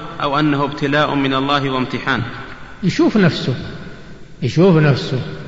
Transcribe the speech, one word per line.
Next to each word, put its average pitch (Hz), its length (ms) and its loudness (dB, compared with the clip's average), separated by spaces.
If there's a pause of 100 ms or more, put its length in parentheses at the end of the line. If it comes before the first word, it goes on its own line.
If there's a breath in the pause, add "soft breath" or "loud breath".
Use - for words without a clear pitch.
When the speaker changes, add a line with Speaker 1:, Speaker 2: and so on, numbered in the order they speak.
(220)
Speaker 1:
أو 143 160 0
أنه 147 260 2
ابتلاء 143 500 0
من 135 200 0
الله 139 360 0
وامتحان؟ 127 520 -2 (600)
Speaker 2:
يشوف 254 340 2
نفسه، 160 380 2 (880)
يشوف 160 340 6
نفسه 139 440 2 (280)